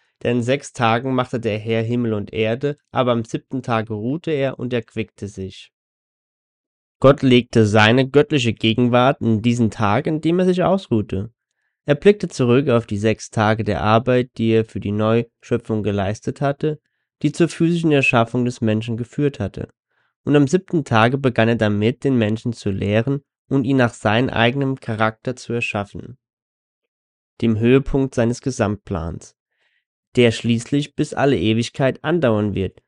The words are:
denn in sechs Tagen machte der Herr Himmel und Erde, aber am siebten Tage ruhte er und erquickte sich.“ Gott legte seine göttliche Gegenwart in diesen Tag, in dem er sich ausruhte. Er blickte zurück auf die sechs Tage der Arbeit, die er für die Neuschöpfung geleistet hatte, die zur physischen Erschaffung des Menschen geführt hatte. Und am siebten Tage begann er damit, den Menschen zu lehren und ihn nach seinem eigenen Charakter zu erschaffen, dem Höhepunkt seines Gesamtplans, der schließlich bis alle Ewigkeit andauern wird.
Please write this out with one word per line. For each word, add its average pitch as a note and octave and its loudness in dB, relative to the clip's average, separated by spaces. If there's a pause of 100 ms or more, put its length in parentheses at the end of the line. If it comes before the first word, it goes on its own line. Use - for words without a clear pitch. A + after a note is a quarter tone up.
(220)
denn A#2+ 0
in A#2+ -2
sechs C3 -4
Tagen B2 0
machte B2 -2
der G#2+ -2
Herr A2+ -2
Himmel A#2 -2
und G#2 -6
Erde, B2 -4 (140)
aber B2 0
am A#2 -2
siebten - -8
Tage A2+ -4
ruhte C3 -6
er C3+ -4
und B2 -6
erquickte A2+ -8
sich.“ F#2+ -14 (1300)
Gott C#3 6
legte B2 4
seine A2 4
göttliche C#3 2
Gegenwart B2 2
in A2 0
diesen A#2+ 2
Tag, A2 -2
in D#3 -4
dem E3+ 0
er F3+ 2
sich F#3 0
ausruhte. A2+ -2 (540)
Er C#3+ 2
blickte G3+ 2
zurück C3 2
auf A#2 2
die G#2 -6
sechs G#2+ -2
Tage A2 0
der F2 -2
Arbeit, B2 2
die A2+ 0
er A2 2
für G#2+ -10
die G2+ -6
Neuschöpfung A2 -2
geleistet G2+ -4
hatte, D3+ -4 (420)
die D3+ -2
zur E3+ 2
physischen E3 0
Erschaffung B2+ 2
des B2 -6
Menschen A2+ -2
geführt C3+ -4
hatte. - -8 (560)
Und C#3+ 2
am C#3+ 4
siebten E3+ -2
Tage A#2+ 2
begann A#2 0
er A#2 0
damit, G#2+ 0
den C3 2
Menschen A2 -2
zu - -6
lehren G#2+ -2 (280)
und C3+ 0
ihn C3+ 2
nach A#2+ 2
seinem A2 0
eigenen C3 -2
Charakter A2 -4
zu - -12
erschaffen, A2+ -8 (1200)
dem A2+ 0
Höhepunkt C3+ 2
seines A#2+ -2
Gesamtplans, G2 -6 (800)
der A#2+ 4
schließlich A#2+ -4
bis D3+ -4
alle C3+ 0
Ewigkeit A2+ -2
andauern A2 0
wird. F#2+ -6